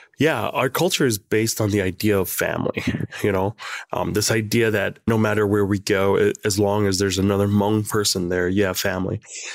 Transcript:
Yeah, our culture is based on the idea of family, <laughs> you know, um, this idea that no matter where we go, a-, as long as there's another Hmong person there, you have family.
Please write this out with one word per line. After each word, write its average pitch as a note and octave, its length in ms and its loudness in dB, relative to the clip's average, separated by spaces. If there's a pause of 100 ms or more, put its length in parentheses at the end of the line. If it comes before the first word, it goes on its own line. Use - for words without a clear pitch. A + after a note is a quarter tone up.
(200)
Yeah, B2+ 300 0
our C3 200 -2
culture E3 380 0
is A2 100 0
based A2 420 -2
on G#2 120 2
the G2+ 100 2
idea G2 380 0
of F2+ 100 -2
family, - 540 -4 (180)
<laughs> - 220 -8
you G#2 80 2
know, F#2+ 240 -2 (360)
um, F2+ 220 -4
this G#2 160 0
idea A2+ 400 2
that G2 380 -2
no A2+ 100 2
matter G#2+ 300 2
where G2+ 180 2
we G2+ 140 0
go, G2 380 2
a-, G#2 160 4 (120)
as G#2 140 0
long G2+ 260 2
as F#2+ 140 0
there's G2 180 0
another G2+ 300 2
Hmong G#2 420 2
person G2+ 400 -2
there, F2+ 180 0
you G2 180 2
have F2+ 120 -2
family. F#2+ 420 -4 (360)